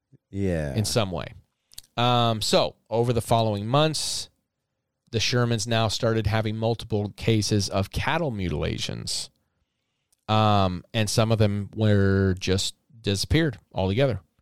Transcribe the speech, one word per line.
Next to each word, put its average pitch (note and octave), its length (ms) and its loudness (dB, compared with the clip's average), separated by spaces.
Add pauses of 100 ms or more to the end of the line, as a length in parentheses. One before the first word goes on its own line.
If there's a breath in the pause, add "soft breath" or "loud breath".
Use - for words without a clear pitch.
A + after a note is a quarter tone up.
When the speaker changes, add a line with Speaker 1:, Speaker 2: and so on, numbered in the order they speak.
(300)
Speaker 1:
Yeah. E2+ 460 -2
Speaker 2:
in G#2+ 100 0
some G#2 260 -2
way. D2+ 160 -8 (720)
Um, A#2+ 440 0
so C#3+ 340 0 (140)
over A#2+ 240 0
the A#2 80 0
following A2 460 0
months, D3+ 600 -2 (840)
the A2+ 80 0
Shermans A#2 480 0
now A2+ 200 2
started A2+ 400 0
having A2 300 -2
multiple A2 580 -2
cases G#2+ 540 0
of G2 220 -2
cattle D3+ 400 -2
mutilations. E2 960 -6 (1000)
Um, G#2 560 2 (100)
and A2 160 0
some A2+ 220 2
of A2 60 2
them G2+ 380 0
were G2 640 4
just - 360 -2 (260)
disappeared C3+ 580 0 (140)
altogether. G2 480 0 (200)